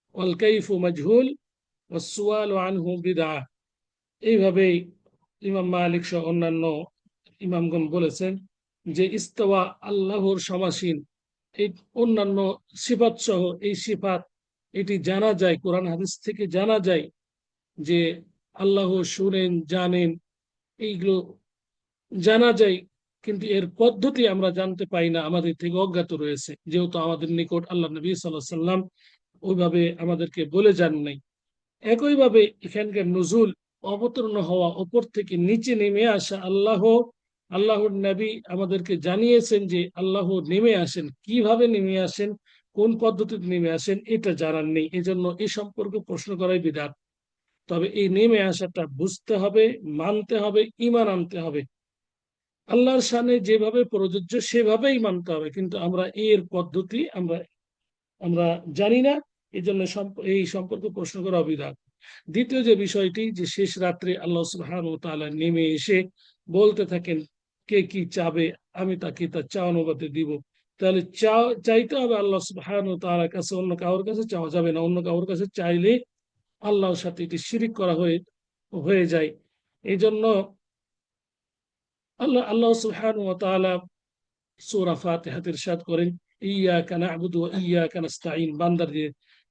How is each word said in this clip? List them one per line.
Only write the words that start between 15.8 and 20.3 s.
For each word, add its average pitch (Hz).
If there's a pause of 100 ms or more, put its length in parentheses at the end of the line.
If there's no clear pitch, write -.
হাদিস 170
থেকে 214
জানা 208
যায় 175 (680)
যে 170 (320)
আল্লাহ 190
শুনেন, 185
জানেন, 175 (600)